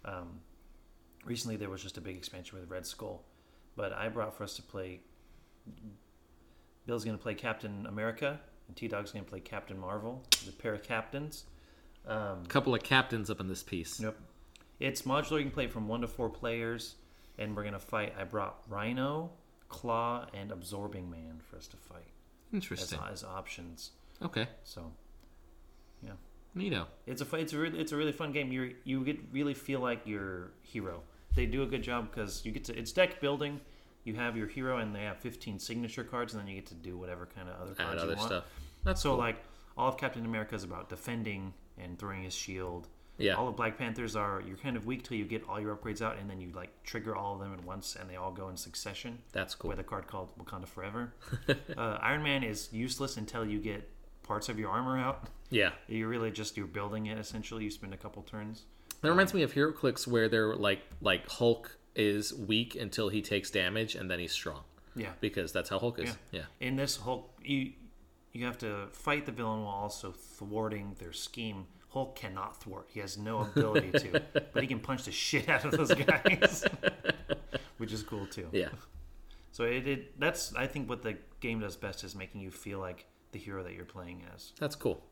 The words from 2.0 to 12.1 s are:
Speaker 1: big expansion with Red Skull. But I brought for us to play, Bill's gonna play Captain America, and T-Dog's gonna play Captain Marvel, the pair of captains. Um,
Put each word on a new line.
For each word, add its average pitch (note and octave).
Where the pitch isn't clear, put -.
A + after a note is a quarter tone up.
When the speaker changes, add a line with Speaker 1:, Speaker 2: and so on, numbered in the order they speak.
Speaker 1:
big F#2
expansion F#2
with F2
Red F2+
Skull. -
But G2+
I G#2+
brought A2
for G#2+
us G2
to -
play, F#2
Bill's A#2
gonna A2
play G#2+
Captain G#2+
America, A2+
and F2
T-Dog's G#2
gonna G2
play F#2+
Captain G2
Marvel, G#2+
the F#2+
pair A2
of G2+
captains. C#3
Um, G2+